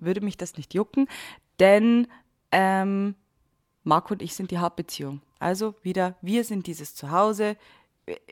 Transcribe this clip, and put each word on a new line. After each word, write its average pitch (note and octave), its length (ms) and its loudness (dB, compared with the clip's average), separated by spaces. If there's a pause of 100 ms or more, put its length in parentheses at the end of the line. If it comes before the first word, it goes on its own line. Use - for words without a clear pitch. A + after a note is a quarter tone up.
würde F#3 200 -2
mich G3+ 160 -6
das - 200 -10
nicht - 180 -12
jucken, A3 320 0 (540)
denn, A3 480 6 (420)
ähm, F#3+ 640 2 (720)
Marco D#3+ 300 2
und G3 80 -8
ich E3+ 120 -10
sind F#3+ 160 -8
die F3 80 -4
Hauptbeziehung. D#3+ 640 -6 (160)
Also F#3+ 440 -4
wieder, F3+ 380 -2
wir A3 240 0
sind G#3 220 -6
dieses D3+ 280 -12
Zuhause, G#3 640 0 (760)